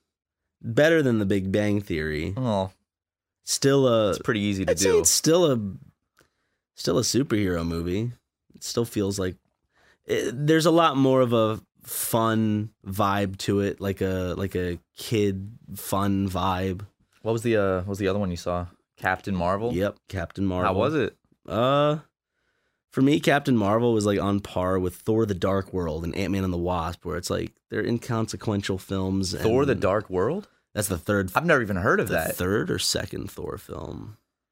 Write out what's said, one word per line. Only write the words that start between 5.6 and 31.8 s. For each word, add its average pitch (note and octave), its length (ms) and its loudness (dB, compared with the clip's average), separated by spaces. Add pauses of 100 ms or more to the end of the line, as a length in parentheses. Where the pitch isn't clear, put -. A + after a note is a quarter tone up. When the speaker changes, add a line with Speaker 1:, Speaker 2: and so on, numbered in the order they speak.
Speaker 1:
still - 220 -2
a C3+ 40 2
superhero G#2 640 0
movie. F2 460 -2 (440)
It - 80 -18
still - 220 -2
feels G2+ 340 -2
like F#2 160 -4 (720)
it, - 260 -2 (160)
there's D#3+ 180 4
a E3+ 60 6
lot D#3+ 260 4
more C3 240 6
of A#2+ 120 2
a A2 260 2 (240)
fun A2 840 0 (160)
vibe G2 540 -2
to G2+ 220 0
it, G2+ 200 -2
like G2 200 -4
a, F#2 360 -2
like F#2+ 180 -4
a F2+ 240 -4 (180)
kid G2+ 540 -2 (240)
fun G2 540 0
vibe. F#2 560 -2 (360)
Speaker 2:
What A2 120 -2
was A2+ 100 -4
the, A2+ 140 2
uh, G2 220 2
what F2+ 80 -6
was G2 120 -6
the G2+ 80 0
other F#2+ 120 0
one G2 120 -2
you E2+ 60 -4
saw? F2 300 -4 (300)
Captain F#2+ 380 -2
Marvel? G2 380 0
Speaker 1:
Yep, G2 240 -2 (100)
Captain F#2+ 380 -6
Marvel. F#2 280 0
Speaker 2:
How F#2+ 60 2
was C3 160 2
it? B2+ 200 -2 (320)
Speaker 1:
Uh, C#3+ 500 2 (920)
for C3+ 100 0
me, C#3+ 180 6
Captain C#3+ 380 2
Marvel A2+ 340 2
was, G#2+ 140 2
like, G2+ 160 2
on G2+ 180 0
par F#2+ 400 -2
with F#2 160 -2
Thor: A2 300 0
The G2+ 80 0
Dark F#2+ 400 -2
World E2 320 -4
and E2 100 -6
Ant-Man F#2+ 300 -2
and F2+ 80 -2
the F2 40 -2
Wasp, F2 480 -4
where E2+ 120 -6
it's F2+ 120 -8
like, F2 220 -4 (180)
they're G#2+ 160 -4
inconsequential A2+ 920 -4
films F#2+ 580 -4
Speaker 2:
Thor: A#2+ 300 2
The C#3 80 2
Speaker 1:
and F#2 80 -4
Speaker 2:
Dark G2 280 0
World? A2+ 380 -2 (280)
Speaker 1:
That's G#2 120 -4
the F#2 100 -2
third G2 380 -2
Speaker 2:
I've D#3 100 0
never D#3 160 4
even G#2 160 -4
heard C3 220 2